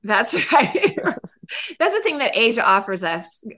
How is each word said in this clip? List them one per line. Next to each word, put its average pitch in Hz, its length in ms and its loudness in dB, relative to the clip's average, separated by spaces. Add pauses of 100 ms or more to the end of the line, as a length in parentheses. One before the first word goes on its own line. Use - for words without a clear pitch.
That's 214 300 0
<laughs> - 180 -2
right. - 440 2 (840)
That's 370 160 2
the 427 80 0
thing 311 160 -2
that 262 180 -2
age 226 220 2
offers 190 440 2
us. 170 420 -6 (140)